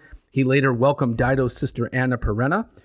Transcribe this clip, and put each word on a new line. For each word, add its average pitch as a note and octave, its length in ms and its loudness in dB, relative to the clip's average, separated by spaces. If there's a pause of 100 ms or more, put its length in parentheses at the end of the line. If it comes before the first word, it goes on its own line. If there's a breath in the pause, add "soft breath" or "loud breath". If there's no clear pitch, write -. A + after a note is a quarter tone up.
(300 soft breath)
He C3+ 140 0
later C3+ 280 2
welcomed B2 440 0
Dido's B2+ 400 0
sister - 360 -4
Anna B2+ 240 0
Perenna, B2+ 520 -2 (160 soft breath)